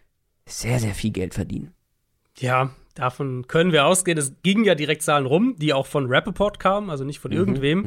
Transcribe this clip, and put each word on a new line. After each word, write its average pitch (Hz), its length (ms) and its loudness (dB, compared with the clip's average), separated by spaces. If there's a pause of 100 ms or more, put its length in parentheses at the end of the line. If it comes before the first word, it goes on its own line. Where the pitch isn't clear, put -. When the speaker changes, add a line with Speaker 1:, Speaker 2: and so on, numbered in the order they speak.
(460)
Speaker 1:
sehr, 123 340 -4
sehr 107 140 -2
viel 110 180 -4
Geld 90 220 -6
verdienen. - 380 -8 (680)
Speaker 2:
Ja, 127 320 0 (240)
davon 127 520 -6
können 175 240 2
wir 143 140 4
ausgehen. 175 320 2
Es 139 160 -4 (100)
gingen 202 220 4
ja 185 100 6
direkt 151 280 -2
Zahlen 147 220 2
rum, 202 320 2
die 151 160 0
auch 135 120 0
von 139 220 -2
Rappaport 180 520 0
kamen, 202 300 0
also 139 160 -6
nicht 143 140 -10
von - 120 -10
Speaker 1:
Mhm, 151 60 -2
Speaker 2:
irgendwem. 165 500 2